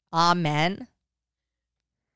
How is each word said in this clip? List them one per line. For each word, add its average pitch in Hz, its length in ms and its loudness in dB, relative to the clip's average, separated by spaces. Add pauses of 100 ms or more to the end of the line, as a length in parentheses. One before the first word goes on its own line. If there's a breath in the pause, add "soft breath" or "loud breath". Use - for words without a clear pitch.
(120)
Amen. 170 760 0 (1300)